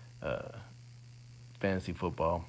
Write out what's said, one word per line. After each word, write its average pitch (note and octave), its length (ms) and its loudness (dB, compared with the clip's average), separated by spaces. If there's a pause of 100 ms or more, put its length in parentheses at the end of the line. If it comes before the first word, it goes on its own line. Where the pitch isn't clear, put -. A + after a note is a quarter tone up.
(220)
uh, - 260 0 (1120)
fantasy F#2 340 4
football. E2+ 540 4